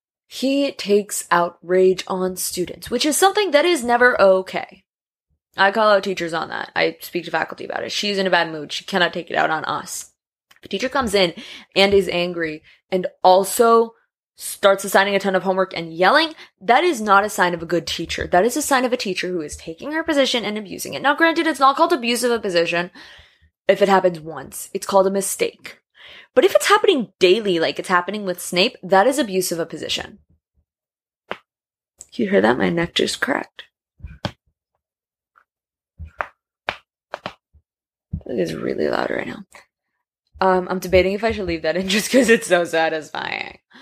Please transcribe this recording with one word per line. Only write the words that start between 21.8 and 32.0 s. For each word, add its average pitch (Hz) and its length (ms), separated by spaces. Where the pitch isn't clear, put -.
abuse 240 300
of 247 80
a 233 80
position 170 540
if 196 140
it 196 60
happens 185 320
once. 151 540
It's 196 120
called 190 200
a 196 40
mistake. - 680
But 285 100
if 403 100
it's - 140
happening 392 500
daily, 185 400
like 160 200
it's 175 100
happening 196 360
with 180 160
Snape, 185 420
that 190 240
is 269 120
abuse 185 340
of 165 60
a 160 80
position. - 520